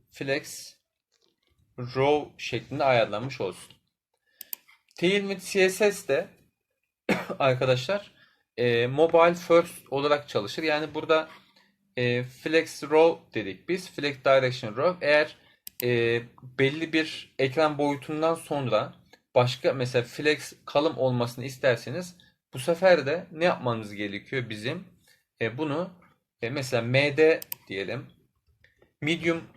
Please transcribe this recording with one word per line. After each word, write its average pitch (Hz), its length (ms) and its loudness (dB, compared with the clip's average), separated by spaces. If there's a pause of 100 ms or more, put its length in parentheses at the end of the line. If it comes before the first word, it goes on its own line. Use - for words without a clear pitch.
flex - 680 -8 (1000)
row 131 600 0
şeklinde 131 460 -6
ayarlanmış 120 560 2
olsun. 95 340 -8 (1300)
Tailwind 196 400 0
C 190 300 2
S 202 220 2
S - 160 -10
de 147 200 -2 (800)
<coughs> - 300 -4
arkadaşlar, 131 760 0 (440)
e, 120 300 0
mobile 165 480 4
first 170 580 2
olarak 143 360 0
çalışır. 113 340 -4
Yani 151 320 -2
burada, 156 340 2 (680)
e, 123 260 0
flex 156 600 -2
row 156 520 4
dedik 95 340 -6
biz. 180 220 -6
Flex 143 340 -6
direction 127 520 2
row. 175 300 -2
Eğer, 151 300 2 (460)
e, 120 400 0 (360)
belli 156 340 0
bir - 460 -4
ekran 143 400 0
boyutundan 151 560 -2
sonra 131 600 -2 (400)
başka 127 380 2
mesela 127 320 0
flex 147 480 -2 (140)
kalın 151 280 0
olmasını 120 500 -2
isterseniz 135 720 -4 (360)
bu 143 60 -10
sefer 170 480 4
de 165 240 -2
ne 160 140 -2
yapmamız 113 500 -2
gerekiyor 104 540 -6
bizim? 110 360 -8 (580)
E, 113 160 -4
bunu, 160 320 -4 (520)
e, 117 80 -4
mesela 127 320 -4
M 135 340 2
D 156 240 6 (280)
diyelim. 98 380 -6 (920)
Medium 165 440 -2 (120)